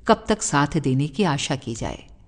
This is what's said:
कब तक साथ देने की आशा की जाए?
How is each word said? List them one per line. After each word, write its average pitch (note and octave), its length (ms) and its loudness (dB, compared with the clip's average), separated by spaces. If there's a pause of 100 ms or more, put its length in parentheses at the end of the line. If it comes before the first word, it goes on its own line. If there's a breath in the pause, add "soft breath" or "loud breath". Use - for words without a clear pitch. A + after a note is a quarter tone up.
कब G#3+ 220 4
तक G#3+ 140 0
साथ D3 380 2
देने C#3 280 0
की G#3 140 -2
आशा C#3+ 340 0
की A#2 180 -8
जाए? - 300 -8 (240)